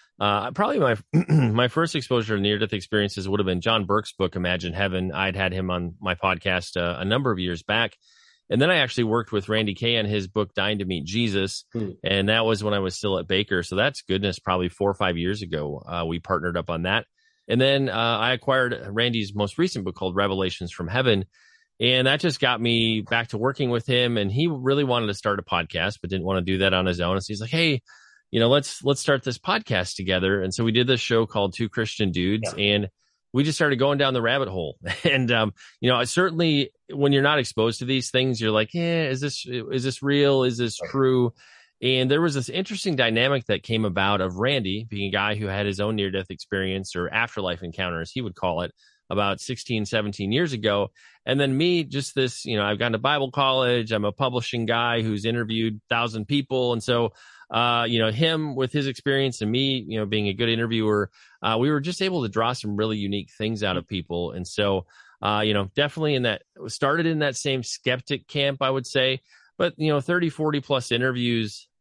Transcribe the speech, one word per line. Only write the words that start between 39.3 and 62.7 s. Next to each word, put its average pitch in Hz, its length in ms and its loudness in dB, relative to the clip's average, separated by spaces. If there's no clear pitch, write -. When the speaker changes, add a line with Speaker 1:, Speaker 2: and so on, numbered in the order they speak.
Speaker 1:
is 123 380 -4
this 131 200 -4
real? 139 420 4
Is 120 120 0
this 117 240 -2
Speaker 2:
Right. - 100 -8
Speaker 1:
true?" 127 440 4
And 127 260 2
there 147 120 4
was 165 140 2
this 131 140 -4
interesting 190 460 -4
dynamic 123 520 2
that 101 180 -2
came 110 200 0
about 98 360 2
of 90 160 -2
Randy 110 520 -2
being 101 200 -4
a 95 40 -4
guy 104 220 0
who 104 120 -4
had 101 200 -2
his 98 140 -2
own 107 160 -2
near-death 98 340 -4
experience, 95 640 -6
or 87 180 -4
afterlife 92 520 -4
encounter, 87 360 -6
as 82 120 -10
he 131 80 -6
would 104 160 -8
call 87 260 -2
it, 87 100 -6
about 98 300 0
sixteen, 117 440 -4
seventeen 104 460 -4
years 147 220 0
ago. 101 400 0
And 135 140 0
then 135 160 2
me, 170 280 2
just 139 300 -6
this, 131 300 -2
you 117 140 -2
know, 101 60 2
I've 104 140 0
gone 120 140 0
to 110 60 0
Bible 139 320 0
college. 123 600 2
I'm 104 120 2
a 104 80 0
publishing 123 540 -2
guy 117 360 2
who's 107 220 -2
interviewed 113 640 -2
thousand 113 380 -2
people. 131 480 0
And 113 80 -2
so 117 300 2
uh, 120 380 2
you 117 120 2
know, 110 100 4
him 156 460 0
with 131 160 -2
his 143 140 -2
experience 135 560 0
and 107 80 0
me, 131 360 0
you 110 120 -4
know, 107 80 -2
being 104 220 0
a 98 60 0
good 117 140 0
interviewer, 110 640 0
uh, 113 180 0
we 139 100 2
were 147 100 0
just 175 220 -6
able 180 200 0
to 113 60 -2
draw 113 240 0
some 104 240 -6